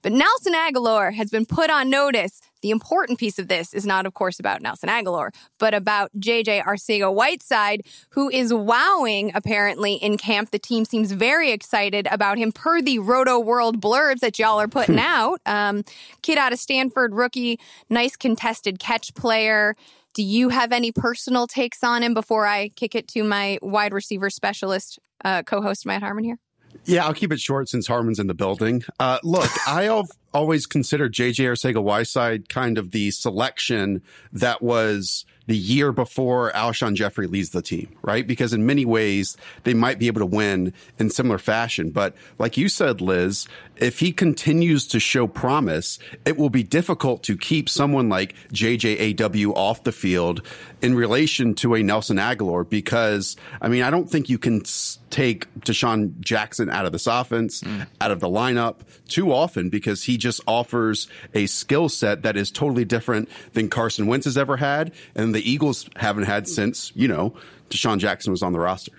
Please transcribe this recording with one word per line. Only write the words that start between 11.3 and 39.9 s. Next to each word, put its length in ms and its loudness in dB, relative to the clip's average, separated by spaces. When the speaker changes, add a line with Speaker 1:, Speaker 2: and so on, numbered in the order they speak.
Speaker 1:
excited 580 -2
about 280 0
him, 140 0
per 300 0
the 160 2
Roto 400 4
World 420 2
blurbs 400 2
that 180 -2
y'all 220 4
are 80 0
putting 280 2
Speaker 2:
Hmm. 40 4
Speaker 1:
out. 460 0
Um, 380 0
kid 160 0
out 140 2
of 60 -4
Stanford, 560 0
rookie, 440 0
nice 280 2
contested 600 -2
catch 360 -4
player. 600 2
Do 80 -2
you 260 2
have 240 2
any 200 0
personal 540 -2
takes 380 -4
on 180 2
him 120 2
before 320 0
I 240 0
kick 240 -8
it 140 -4
to 140 -4
my 400 0
wide 300 0
receiver 380 -4
specialist, 680 -4
uh, 180 0
co-host 440 -4
Matt 160 -4
Harmon 220 -6
here? 140 -6
Speaker 2:
Yeah, 220 2
I'll 80 0
keep 180 -2
it 80 -4
short 280 -2
since 180 -2
Harmon's 320 0
in 80 0
the 80 -2
building. 480 0
Uh, 220 2
look, 260 2
<laughs> 100 -4
I 160 2
have 220 2
always 320 2
considered 480 0
J 180 0
J 120 2
Arcega-Whiteside 1040 0
kind 260 0
of 140 -4
the 200 0
selection 920 -2
that 300 0
was 600 0
the 100 0
year 360 2
before 600 0
Alshon 420 0
Jeffrey 340 -2
leads 220 -2
the 120 -4
team, 400 -8
right? 240 -2
Because 260 -2
in 140 2
many 180 2
ways, 520 0
they 120 2
might 240 4